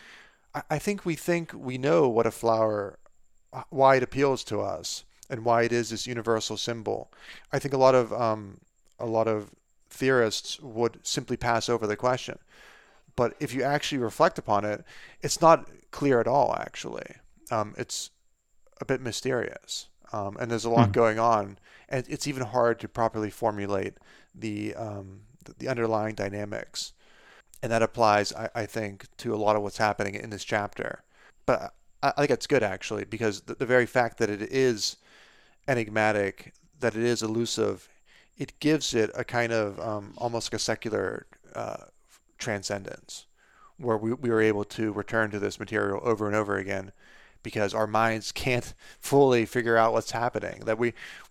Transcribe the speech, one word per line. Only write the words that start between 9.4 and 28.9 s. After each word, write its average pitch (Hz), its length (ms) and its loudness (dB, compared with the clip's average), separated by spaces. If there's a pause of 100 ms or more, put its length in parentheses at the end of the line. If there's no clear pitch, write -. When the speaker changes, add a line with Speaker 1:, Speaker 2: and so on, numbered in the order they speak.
Speaker 1:
theorists 127 680 0
would 113 440 -2
simply 123 340 -4
pass 117 320 0
over 110 180 0
the 107 80 0
question. - 440 -2 (760)
But 120 240 2
if 123 140 -6
you 127 100 -2
actually 143 360 0
reflect 123 380 2
upon 104 280 2
it, 104 180 -4 (380)
it's - 200 -4
not 160 280 8 (220)
clear 135 280 4
at 113 80 2
all, 131 320 2
actually. - 560 -10 (360)
Um, 107 260 -2
it's - 320 -8 (720)
a 113 40 -10
bit 131 140 0
mysterious, - 880 -6 (240)
um, 101 260 -6
and 117 140 -4
there's 113 140 -2
a 117 40 0
lot 117 180 6
Speaker 2:
Hmm. 98 40 0
Speaker 1:
going 113 280 4
on, 107 380 2 (300)
and 127 220 -4
it's - 180 -6
even 131 160 -4
hard 117 380 2
to 110 80 -10
properly 110 400 -2
formulate 101 640 -2 (400)
the, 107 420 -6
um, 101 460 -12 (240)
th-, - 140 -20
the 123 100 -6
underlying 110 460 0
dynamics. 101 760 -6 (720)
And 117 80 -2
that 113 100 4
applies, 104 520 4
I, 110 200 -6
I 113 120 -4
think, 101 400 -8 (120)